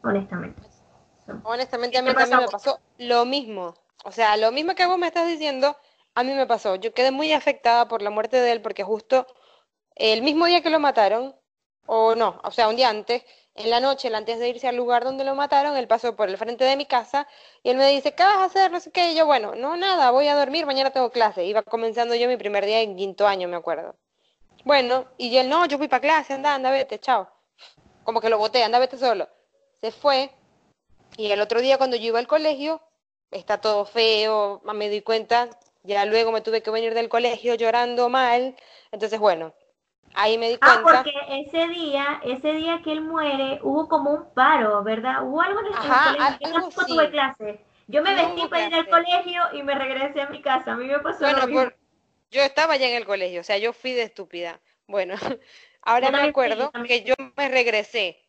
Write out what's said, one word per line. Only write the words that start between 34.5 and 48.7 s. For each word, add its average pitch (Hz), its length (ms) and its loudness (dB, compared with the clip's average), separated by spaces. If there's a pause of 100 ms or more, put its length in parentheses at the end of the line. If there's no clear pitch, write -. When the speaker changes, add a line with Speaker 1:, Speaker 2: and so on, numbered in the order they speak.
Speaker 2:
ma-, 214 100 -8
me 208 160 -4
di 208 120 -4
cuenta, 226 480 0 (340)
ya 202 220 -2
luego 226 260 2
me 220 100 -2
tuve 220 220 -2
que 220 80 -6
venir 226 220 -2
del 233 160 -2
colegio 233 460 0
llorando 240 540 0
mal, 254 460 2 (360)
entonces 214 280 -6
bueno, 165 340 0 (640)
ahí 214 240 2
me 233 100 -2
di 240 120 -2
Speaker 1:
Ah, 240 180 6
Speaker 2:
cuenta. - 40 -4
Speaker 1:
porque 294 280 4 (160)
ese 294 400 -4
día, 294 560 -4
ese 269 300 -4
día 330 300 -4
que 311 80 -6
él 311 100 -4
muere, 285 600 -4
hubo 294 240 -2
como 285 240 0
un 302 220 -6
paro, 240 500 4
¿verdad? 226 400 -4
Hubo 277 180 -2
algo 392 180 0
en 415 80 -6
el, 403 160 -6
en 285 100 0
el 254 80 6
Speaker 2:
Ajá, - 0 -
Speaker 1:
colegio, 285 380 2
yo 294 100 -8
Speaker 2:
algo 330 220 -2
Speaker 1:
tampoco 359 160 -4
tuve 320 240 2
Speaker 2:
sí. - 0 -
Speaker 1:
clase. 254 520 -4 (240)
Yo 285 140 0
me 392 140 2
Speaker 2:
No - 0 -
Speaker 1:
vestí 339 320 0
Speaker 2:
hubo - 20 -8
Speaker 1:
para 330 160 -2
ir 330 80 -4